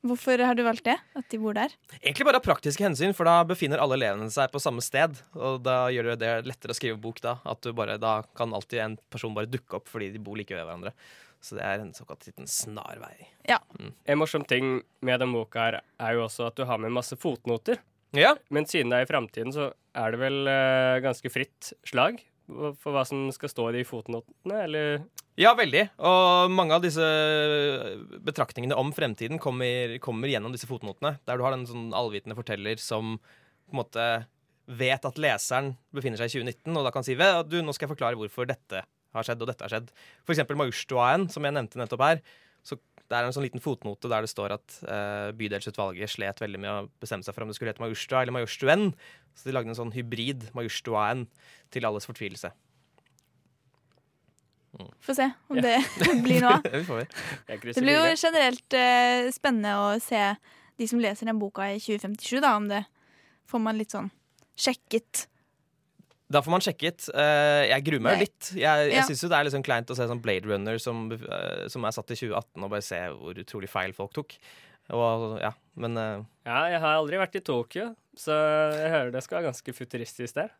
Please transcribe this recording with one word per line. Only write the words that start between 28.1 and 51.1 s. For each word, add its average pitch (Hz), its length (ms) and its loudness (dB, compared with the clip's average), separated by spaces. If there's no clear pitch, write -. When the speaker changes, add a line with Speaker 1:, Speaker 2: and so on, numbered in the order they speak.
Speaker 2:
betraktningene 135 500 -2
om 131 180 0
fremtiden 123 460 -4
kommer, 123 600 -4
kommer 120 300 -6
gjennom 117 240 -4
disse 120 120 -12
fotnotene, 127 600 -6
der 123 100 -2
du 123 80 -2
har 135 80 2
den 127 140 -6
sånn 117 260 -10
allvitende 107 460 -4
forteller 107 420 -4
som 110 380 -4
på - 60 -12
en 131 80 -2
måte 117 440 -2
vet 127 380 0
at 131 160 -6
leseren 131 560 0
befinner 127 220 -4
seg 117 140 -2
i 135 80 -4
tjue 117 100 -4
nitten, 160 300 -6
og 139 80 0
da 123 40 2
kan 127 140 -4
si, 131 100 -2
"Ve-, 175 320 4
du, 170 160 -2
nå 147 120 -4
skal - 140 -6
jeg 147 80 -6
forklare 120 200 0
hvorfor 113 320 -6
dette 98 340 -8
har 113 140 -4
skjedd, 117 160 -4
og 117 100 -4
dette - 140 -10
har - 80 -8
skjedd." 117 160 -6
For 170 80 -2
eksempel 147 240 2
Majorstuaen, 143 760 2
som 147 140 -8
jeg 143 80 0
nevnte 127 240 -4
nettopp 120 300 -6
her. 160 160 4
Så 135 140 -12
det - 120 -6
er 120 100 0
en 127 80 -4
sånn 139 80 -2
liten 123 160 -8
fotnote 120 480 -6
der 110 160 0
det 110 80 -8
står 101 240 -4
at, - 220 -18
eh, 104 480 -6
bydelsutvalget 101 800 -6
slet 98 240 -6
veldig 101 240 -8
med 101 60 -6
å 101 180 -6
bestemme 107 240 -8
seg 101 140 -12
for 117 80 -10
om 107 80 -10
det 101 60 -10
skulle 110 160 -6
hete 117 100 -10
Majorstua 117 380 -2
eller 123 100 -2
Majorstuen. 135 600 2
Så - 80 -20
de 135 80 -6
lagde 120 160 -2
en 113 100 -8
sånn 117 140 -6
hybrid, 120 640 -6
Majorstuaen, 117 720 -2